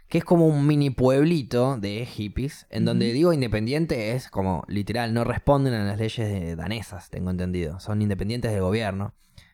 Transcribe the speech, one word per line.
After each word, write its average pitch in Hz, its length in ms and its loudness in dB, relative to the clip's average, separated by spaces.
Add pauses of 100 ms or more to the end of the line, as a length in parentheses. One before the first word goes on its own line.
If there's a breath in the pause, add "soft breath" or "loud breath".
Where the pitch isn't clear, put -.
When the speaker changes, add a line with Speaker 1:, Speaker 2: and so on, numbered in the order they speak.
Speaker 1:
que 165 120 0
es 160 40 0
como 170 240 6
un 143 180 4
mini 147 260 4
pueblito 131 840 2
de 104 280 -4
hippies, 113 640 -6
en 117 160 0
donde 117 220 2
Speaker 2:
Ujú. 117 80 0
Speaker 1:
digo 170 180 4
independiente 120 840 0
es 127 140 -8
como 95 400 -2
literal, 110 440 -2
no 117 120 0
responden 135 480 2
a 107 100 -2
las 101 140 -2
leyes 110 320 -2
de, 85 260 -4
danesas, 95 540 -8
tengo 92 220 -4
entendido. 90 500 -4
Son 107 200 -2
independientes 107 520 -2
del 98 80 0
gobierno. 98 520 -2 (400 soft breath)